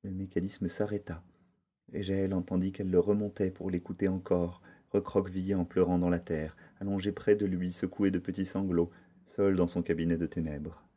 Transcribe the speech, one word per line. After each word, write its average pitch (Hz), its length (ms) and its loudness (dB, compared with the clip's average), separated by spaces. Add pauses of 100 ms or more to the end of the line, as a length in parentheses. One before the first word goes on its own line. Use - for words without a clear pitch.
Le 98 80 -8
mécanisme 95 560 -4
s'arrêta, 101 560 -4 (680)
et 101 100 -6
Jaël 95 320 0
entendit 92 380 0
qu'elle 92 180 -4
le 90 80 6
remontait 101 540 2
pour 95 180 -6
l'écouter 92 380 -2
encore, 90 520 0 (300)
recroquevillé 95 640 0
en 90 100 2
pleurant 90 360 2
dans 87 100 2
la 87 80 2
terre, 80 380 -4 (240)
allongé 98 320 -2
près 104 240 4
de 104 100 0
lui, 90 240 -2
secoué 98 400 0
de 92 80 0
petits 95 260 -4
sanglots, 90 460 0 (360)
seul 98 280 2
dans 90 140 4
son - 160 -2
cabinet 82 320 0
de 82 100 0
ténèbres. 78 580 -6 (120)